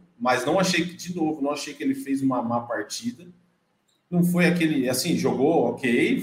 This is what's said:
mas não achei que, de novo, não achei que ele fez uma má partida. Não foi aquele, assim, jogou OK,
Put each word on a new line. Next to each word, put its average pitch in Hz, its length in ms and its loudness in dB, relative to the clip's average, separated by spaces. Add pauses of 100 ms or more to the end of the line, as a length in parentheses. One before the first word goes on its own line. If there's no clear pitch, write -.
(180)
mas 120 260 2
não 156 140 2
achei 175 260 2
que, 180 100 -8
de 180 220 -10
novo, 156 240 -2
não 143 120 -2
achei 147 200 -8
que 147 100 -12
ele 135 120 0
fez 135 280 -4
uma 127 200 0
má 117 180 0
partida. 143 680 -8 (840)
Não 175 140 2
foi 175 240 2
aquele, 151 420 2
assim, 139 280 0
jogou 131 500 2
OK, 127 560 2